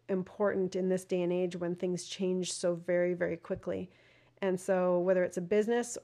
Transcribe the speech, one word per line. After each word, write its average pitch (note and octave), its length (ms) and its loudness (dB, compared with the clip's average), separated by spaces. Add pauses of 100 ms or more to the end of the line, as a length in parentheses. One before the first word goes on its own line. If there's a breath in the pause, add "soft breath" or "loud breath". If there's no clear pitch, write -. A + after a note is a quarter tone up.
important F#3+ 680 0
in F#3 120 2
this F#3 160 2
day F3+ 180 0
and F3 100 0
age F3+ 240 0
when F3 180 -2
things F3+ 300 -2
change F#3 480 -2
so F3 240 0
very, F3 380 0
very F3 220 -2
quickly. F#3 540 -6 (500 soft breath)
And F#3 200 0
so F3+ 400 2
whether F#3 240 4
it's - 140 -4
a F3+ 40 -4
business G#3+ 600 0